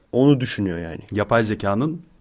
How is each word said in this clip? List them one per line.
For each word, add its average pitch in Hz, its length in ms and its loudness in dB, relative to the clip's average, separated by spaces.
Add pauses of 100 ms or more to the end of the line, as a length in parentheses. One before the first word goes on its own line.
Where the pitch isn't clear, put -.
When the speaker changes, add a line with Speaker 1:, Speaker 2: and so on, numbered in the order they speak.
(120)
Speaker 1:
onu 135 280 4
düşünüyor 98 380 -4
yani. 82 220 -8 (120)
Speaker 2:
Yapay 107 300 2
zekanın 107 600 -2 (180)